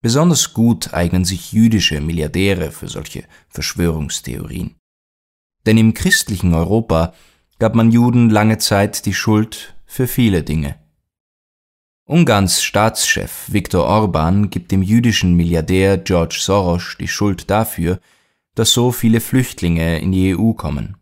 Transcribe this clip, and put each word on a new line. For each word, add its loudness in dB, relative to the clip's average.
Besonders 2
gut 0
eignen 0
sich -8
jüdische 2
Milliardäre -2
für -16
solche -14
Verschwörungstheorien. -6
Denn 6
im 6
christlichen 0
Europa 0
gab 0
man 4
Juden 4
lange 2
Zeit -2
die -2
Schuld -2
für -4
viele 2
Dinge. -6
Ungarns 2
Staatschef -2
Viktor 0
Orban 0
gibt -8
dem 2
jüdischen 2
Milliardär 2
George -2
Soros -2
die -8
Schuld -4
dafür, -2
dass 2
so 2
viele 2
Flüchtlinge 0
in -2
die 2
E 0
U 0
kommen. -8